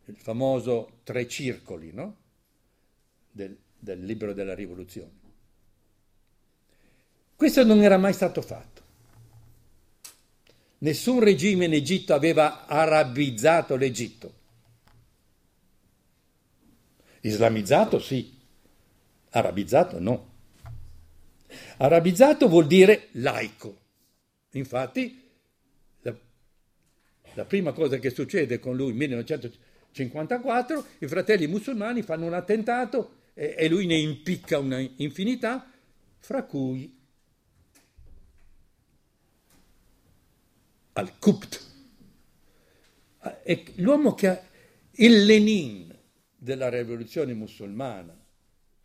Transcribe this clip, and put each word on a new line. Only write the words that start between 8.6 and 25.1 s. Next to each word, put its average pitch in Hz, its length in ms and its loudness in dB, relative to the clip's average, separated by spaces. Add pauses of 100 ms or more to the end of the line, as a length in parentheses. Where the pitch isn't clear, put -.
Nessun 233 420 0
regime 190 460 2
in 160 80 0
Egitto 151 380 -2
aveva 151 540 0
arabizzato 147 1080 0
l'Egitto. 120 580 -6 (2750)
Islamizzato 113 800 2
sì, - 360 -8 (920)
arabizzato 101 720 0
no. 107 280 -4 (1500)
Arabizzato 180 720 6
vuol 170 180 8
dire 190 460 6
laico. 113 680 -6 (760)
Infatti, 135 760 -8 (720)